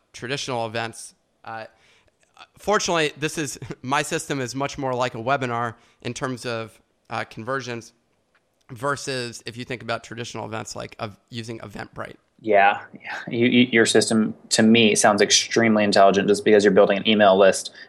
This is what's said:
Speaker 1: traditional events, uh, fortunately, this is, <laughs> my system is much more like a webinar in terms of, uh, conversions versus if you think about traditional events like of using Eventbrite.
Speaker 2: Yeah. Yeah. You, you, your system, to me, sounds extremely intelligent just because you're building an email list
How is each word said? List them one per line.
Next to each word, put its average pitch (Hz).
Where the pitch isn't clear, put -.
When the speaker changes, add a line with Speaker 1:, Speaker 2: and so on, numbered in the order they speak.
Speaker 1:
traditional 123
events, 113
uh, 113
fortunately, 175
this 151
is, 151
<laughs> -
my 139
system 151
is 120
much 139
more 131
like 123
a 117
webinar 120
in 120
terms 127
of, 113
uh, 113
conversions 120
versus 127
if 117
you 123
think 117
about 117
traditional 113
events 110
like 117
of 107
using 117
Eventbrite. -
Speaker 2:
Yeah. 101
Yeah. -
You, 120
you, 123
your 113
system, 110
to -
me, 110
sounds 107
extremely 107
intelligent 98
just 101
because 104
you're 101
building 98
an 98
email 104
list 95